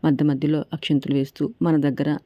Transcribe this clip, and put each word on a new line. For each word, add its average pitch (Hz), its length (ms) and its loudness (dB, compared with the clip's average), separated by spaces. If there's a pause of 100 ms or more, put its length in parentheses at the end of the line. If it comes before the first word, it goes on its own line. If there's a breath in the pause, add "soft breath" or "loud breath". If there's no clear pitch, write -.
మధ్య 147 200 2
మధ్యలో 147 480 0
అక్షంతలు 139 420 -2
వేస్తూ 139 480 -4
మన 165 140 2
దగ్గర 143 500 0